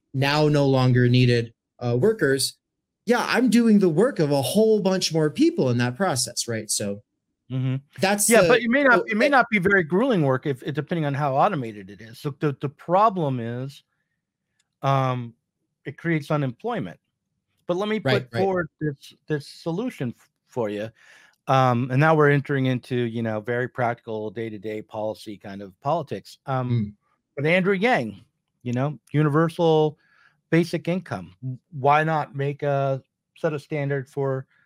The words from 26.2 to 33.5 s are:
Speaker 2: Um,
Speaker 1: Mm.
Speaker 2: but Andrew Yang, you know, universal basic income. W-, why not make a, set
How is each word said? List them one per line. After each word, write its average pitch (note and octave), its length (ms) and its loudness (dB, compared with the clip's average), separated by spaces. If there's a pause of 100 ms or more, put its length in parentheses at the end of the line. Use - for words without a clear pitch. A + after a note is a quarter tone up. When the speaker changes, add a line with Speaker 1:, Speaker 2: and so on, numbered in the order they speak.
Speaker 2:
Um, B2+ 260 -4
Speaker 1:
Mm. G#2+ 220 -2 (440)
Speaker 2:
but C#3 100 -4
Andrew F#3 280 2
Yang, F3+ 460 -2 (420)
you B2 120 -6
know, C#3 240 -4 (140)
universal D#3 840 2 (520)
basic E3+ 380 0
income. B2 540 -6
W-, B2+ 160 -8 (120)
why C#3+ 340 2
not D#3 320 -2
make C#3 260 -6
a, C#3 400 -2 (360)
set E3 160 -2